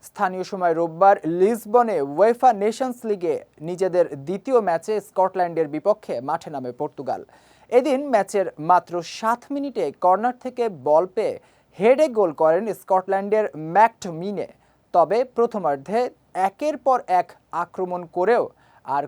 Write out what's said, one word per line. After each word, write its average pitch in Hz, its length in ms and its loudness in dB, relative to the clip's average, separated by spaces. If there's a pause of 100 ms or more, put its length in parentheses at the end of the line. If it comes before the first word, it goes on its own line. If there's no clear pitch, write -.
স্থানীয় 185 420 -4
সময় 180 240 0
রোববার 170 400 4 (240)
লিসবনে 214 580 2 (180)
উয়েফা 233 340 4 (120)
নেশনস 240 380 -4 (100)
লিগে 175 260 -2 (320)
নিজেদের 175 380 0 (220)
দ্বিতীয় 214 400 0
ম্যাচে 170 260 -2 (140)
স্কটল্যান্ডের 180 680 -2
বিপক্ষে 196 400 -2 (140)
মাঠে 165 260 -6
নামে 127 240 -8
পর্তুগাল। 131 420 -8 (560)
এদিন 269 220 2 (140)
ম্যাচের 196 340 0 (220)
মাত্র 175 240 4 (240)
সাত 233 240 -2 (120)
মিনিটে 277 320 -4 (180)
কর্নার 214 400 2
থেকে 247 200 -6 (240)
বল 156 180 4 (100)
পেয়ে 160 200 -2 (420)
হেডে 262 300 4 (100)
গোল 185 140 2 (100)
করেন 165 220 4 (180)
স্কটল্যান্ডের 196 640 0 (280)
ম্যাকটমিনে। 180 760 0 (460)
তবে 175 240 4 (200)
প্রথমার্ধে 196 600 -2 (500)
একের - 260 -4 (100)
পর 262 120 4 (220)
এক 175 80 -2 (360)
আক্রমণ 180 380 -6 (160)
করেও 190 260 2 (520)
আর 143 120 -2